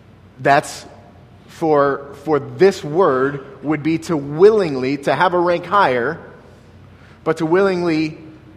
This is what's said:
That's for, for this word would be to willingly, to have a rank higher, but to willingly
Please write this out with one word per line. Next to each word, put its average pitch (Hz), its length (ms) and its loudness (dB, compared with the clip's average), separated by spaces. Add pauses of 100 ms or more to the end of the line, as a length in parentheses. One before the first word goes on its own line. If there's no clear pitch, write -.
(400)
That's 143 460 0 (600)
for, 143 760 0
for 151 160 0
this 131 440 2
word 143 800 -2
would 147 200 -4
be 160 160 -2
to 160 180 -6
willingly, 143 800 2
to 143 180 -2
have 180 180 2
a 180 60 2
rank 175 260 0
higher, 160 540 0 (1040)
but 156 140 -2
to 165 80 -4
willingly 175 720 0 (400)